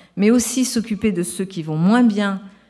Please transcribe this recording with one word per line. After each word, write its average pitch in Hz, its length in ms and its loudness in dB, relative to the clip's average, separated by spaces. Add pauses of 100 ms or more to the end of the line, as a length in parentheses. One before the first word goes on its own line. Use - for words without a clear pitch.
(160)
mais 208 140 2
aussi 247 340 2
s'occuper 220 480 -2
de 175 120 -2
ceux 190 220 -6
qui 175 180 -10
vont 156 120 -6
moins 202 280 4
bien, 202 360 0 (300)